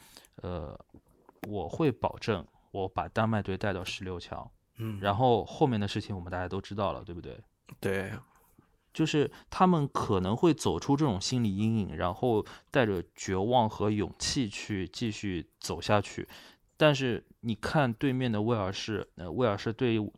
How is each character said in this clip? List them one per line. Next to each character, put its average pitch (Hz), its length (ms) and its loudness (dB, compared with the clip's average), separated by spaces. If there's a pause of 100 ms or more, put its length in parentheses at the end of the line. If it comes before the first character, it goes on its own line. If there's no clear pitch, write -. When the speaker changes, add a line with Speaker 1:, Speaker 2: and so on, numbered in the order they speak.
(360)
Speaker 1:
呃 87 440 -8 (720)
，“我 98 180 -4
会 156 240 2
保 - 280 -2
证 95 260 -2 (240)
我 95 180 -4
把 85 200 -4
丹 113 200 2
麦 110 140 2
队 98 160 -4
带 101 160 -2
到 87 100 -6
十 - 200 -8
六 90 160 -6
强。” 67 280 -10 (300)
Speaker 2:
嗯。 110 240 -6
Speaker 1:
然 101 140 4
后 117 280 6
后 - 220 2
面 120 140 4
的 101 80 2
事 107 120 -2
情 101 160 -6
我 90 60 -6
们 90 100 -10
大 90 60 -2
家 90 100 -2
都 95 140 -4
知 - 140 -10
道 98 180 0
了， 62 100 -8
对 87 120 -10
不 87 40 -10
对？ 67 160 -12 (440)
Speaker 2:
对。 95 320 -2 (840)
Speaker 1:
就 160 100 0
是 151 280 2 (180)
他 - 160 4
们 165 220 6
可 - 320 0
能 95 180 0
会 170 160 6
走 90 260 0
出 139 160 2
这 147 80 2
种 107 160 2
心 123 240 0
理 98 140 0
阴 110 220 2
影， 85 180 -2
然 87 160 0
后 110 320 2 (240)
带 131 160 4
着 95 180 0 (120)
绝 98 200 -4
望 113 320 4
和 104 220 -2
勇 104 300 -2
气 - 280 -2
去 98 400 -4
继 - 220 -6
续 92 400 -4 (100)
走 85 220 -6
下 104 180 4
去。 - 280 -6 (500)
但 151 160 6
是 127 320 0 (140)
你 113 160 -4
看 139 360 0
对 131 220 0
面 127 180 0
的 104 120 0
威 117 120 2
尔 95 160 0
士， - 440 -4
呃， 87 160 -10
威 120 160 2
尔 101 100 2
士 113 160 -4
队 117 240 2
伍， 104 200 -2